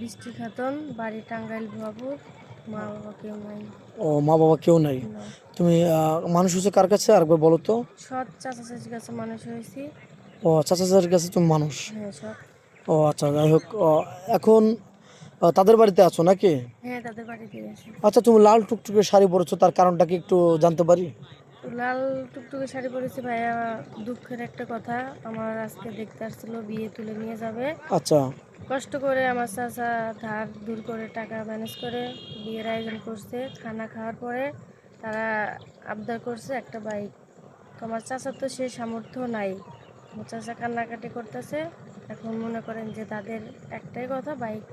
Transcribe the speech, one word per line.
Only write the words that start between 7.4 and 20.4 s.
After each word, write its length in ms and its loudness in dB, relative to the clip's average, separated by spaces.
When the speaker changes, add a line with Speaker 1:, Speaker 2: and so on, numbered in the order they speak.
Speaker 2:
তো? 180 0
Speaker 1:
সৎ 280 -10
চাচা 220 -12
চাচির 300 -16
কাছে 200 -14
মানুষ 340 -10
হয়েছি। 420 -14
Speaker 2:
ও, 200 4
চাচা 240 2
চাচির 240 6
কাছে 180 2
তুমি 180 2
মানুষ? 460 0
Speaker 1:
হ্যাঁ, 200 -10
সৎ। 760 -18
Speaker 2:
ও 160 4
আচ্ছা, 280 0
যাই 200 4
হোক, 100 6
আহ, 260 4
এখন, 500 4
আহ, 100 6
তাদের 260 8
বাড়িতে 260 8
আছো 200 4
নাকি? 320 6
Speaker 1:
হ্যাঁ, 480 -8
তাদের 220 -12
বাড়িতেই 440 -16
আছি। 220 -20
Speaker 2:
আচ্ছা, 180 6
তুমি 220 10
লাল 200 8
টুকটুকে 400 0
শাড়ি 240 8
পরেছো, 300 2
তার 160 6
কারণটা 340 4
কি 80 -2
একটু 460 4